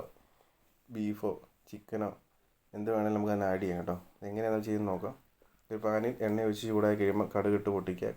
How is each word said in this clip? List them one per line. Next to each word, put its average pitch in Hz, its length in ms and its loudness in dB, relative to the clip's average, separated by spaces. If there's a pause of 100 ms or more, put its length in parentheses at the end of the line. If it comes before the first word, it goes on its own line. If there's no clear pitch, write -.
(960)
ബീഫോ 104 360 -2 (380)
ചിക്കനോ 107 400 -6 (680)
എന്ത് 104 180 -4
വേണേലും 107 240 2
നമുക്ക് 104 180 2
അതിന് 101 160 0
ആഡ് 92 120 0
ചെയ്യാം 87 180 0
കേട്ടോ. 90 140 -2 (320)
എങ്ങനെയാണെന്ന് 110 420 0
ചെയ്ത് 107 200 0
നോക്കാം. 95 240 -4 (560)
ഒരു 110 140 -6
പാനിൽ 110 300 2 (120)
എണ്ണ 107 220 2
ഒഴിച്ച് 107 240 -2
ചൂടായി 107 280 4
കഴിയുമ്പോൾ 101 360 4
കടുക് 101 240 4
ഇട്ട് 101 160 0
പൊട്ടിക്കുക. 92 420 -2